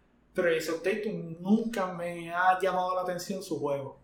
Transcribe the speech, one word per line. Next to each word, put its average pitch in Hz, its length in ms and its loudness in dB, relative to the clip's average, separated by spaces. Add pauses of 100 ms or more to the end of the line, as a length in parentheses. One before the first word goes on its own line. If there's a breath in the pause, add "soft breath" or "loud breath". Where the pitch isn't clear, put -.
(320)
Pero 175 220 2
Jason 160 260 -2
Tatum 180 600 -2
nunca 202 520 2
me 170 400 -6
ha 185 280 6
llamado 180 340 2
la 185 60 0
atención 180 420 -4
su 151 160 -4
juego, 139 460 -4